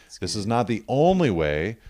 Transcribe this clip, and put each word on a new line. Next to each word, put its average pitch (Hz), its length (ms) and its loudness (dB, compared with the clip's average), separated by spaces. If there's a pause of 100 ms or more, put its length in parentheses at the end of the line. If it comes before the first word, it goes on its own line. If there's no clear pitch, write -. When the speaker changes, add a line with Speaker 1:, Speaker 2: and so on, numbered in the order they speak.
Speaker 1:
That's - 160 -20
Speaker 2:
This 90 140 -4
Speaker 1:
good. 107 60 -4
Speaker 2:
is 98 80 -4
not 117 200 0
the 113 200 -4
only 165 440 2
way 80 460 0 (120)